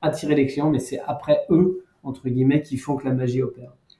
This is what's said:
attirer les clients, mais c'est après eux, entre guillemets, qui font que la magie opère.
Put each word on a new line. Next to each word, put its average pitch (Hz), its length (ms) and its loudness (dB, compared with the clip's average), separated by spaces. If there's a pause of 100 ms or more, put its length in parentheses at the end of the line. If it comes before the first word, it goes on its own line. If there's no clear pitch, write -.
attirer 147 360 0
les 135 100 4
clients, 147 240 0
mais 135 80 2
c'est - 280 -8
après - 340 0 (100)
eux, 185 340 4 (180)
entre 135 280 -8
guillemets, 135 320 4
qui 135 160 -6
font 139 180 -4
que 135 100 -6
la 131 60 0
magie 127 300 0
opère. - 320 -10 (260)